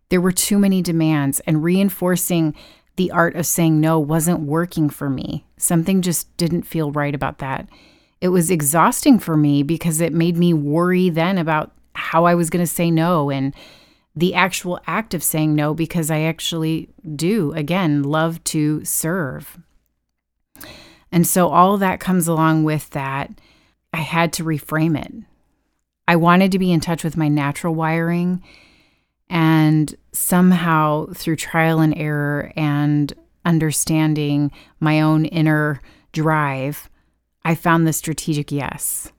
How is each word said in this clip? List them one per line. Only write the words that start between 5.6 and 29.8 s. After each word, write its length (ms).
just 360
didn't 260
feel 300
right 200
about 260
that. 280
It 80
was 200
exhausting 720
for 160
me 260
because 380
it 140
made 240
me 160
worry 560
then 280
about 360
how 320
I 80
was 160
gonna 180
say 220
no 400
and 240
the 160
actual 540
act 260
of 80
saying 320
no, 220
because 340
I 120
actually 680
do, 380
again, 480
love 440
to 380
serve. 760
And 160
so 220
all 280
that 220
comes 280
along 360
with 280
that. 380
I 40
had 360
to 100
reframe 560
it. 140
I 80
wanted 360
to 60
be 140
in 80
touch 240
with 120
my 120
natural 480
wiring, 680
and 640